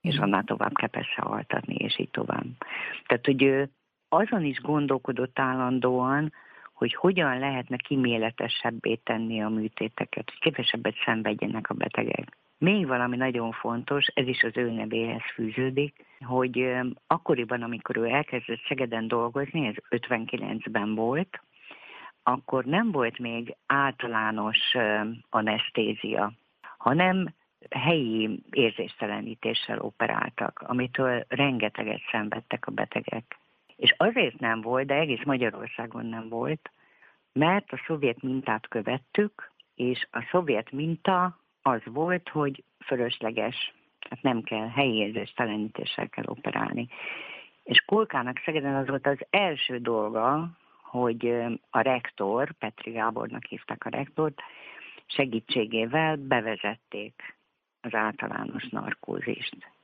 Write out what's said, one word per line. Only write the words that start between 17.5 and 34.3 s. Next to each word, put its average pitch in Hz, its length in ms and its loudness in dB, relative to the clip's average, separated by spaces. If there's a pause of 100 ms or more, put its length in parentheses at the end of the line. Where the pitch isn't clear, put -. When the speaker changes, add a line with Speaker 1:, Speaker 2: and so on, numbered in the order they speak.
Speaker 1:
amikor 117 340 -6
ő 113 100 2
elkezdett 120 600 -2
Szegeden 117 400 -2
dolgozni, 123 580 0
ez 104 80 -2 (140)
ötvenkilencben 110 1040 -2
volt, 123 460 0 (840)
akkor 127 420 0
nem 196 260 2
volt 123 280 0
még 117 380 -6 (100)
általános, 117 920 0 (160)
ö, 107 260 4 (300)
anesztézia, 107 1000 0 (460)
hanem 180 560 4 (360)
helyi 120 800 2
érzéstelenítéssel 110 1300 -2
operáltak, - 880 -2
amitől 123 640 0
rengeteget 113 720 0 (100)
szenvedtek 113 560 -4
a - 40 -6
betegek. - 680 -4 (380)
És - 200 6
azért 214 420 2